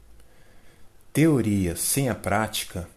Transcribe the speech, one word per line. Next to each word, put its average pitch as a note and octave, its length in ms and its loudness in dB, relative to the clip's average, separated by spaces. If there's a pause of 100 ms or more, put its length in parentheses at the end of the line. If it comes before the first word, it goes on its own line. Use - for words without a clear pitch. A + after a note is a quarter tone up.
(1120)
Teoria G#2+ 640 2
sem - 320 -2
a G#2+ 80 0
prática G2+ 800 -4